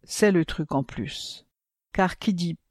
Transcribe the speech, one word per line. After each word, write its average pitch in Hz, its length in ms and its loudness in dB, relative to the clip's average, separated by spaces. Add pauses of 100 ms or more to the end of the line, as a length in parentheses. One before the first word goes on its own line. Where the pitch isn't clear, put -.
c'est - 280 4
le 165 140 4
truc - 280 -4
en 139 100 2
plus. - 600 -10 (460)
Car 185 280 0
qui 214 140 0
dit « 170 240 -2 (120)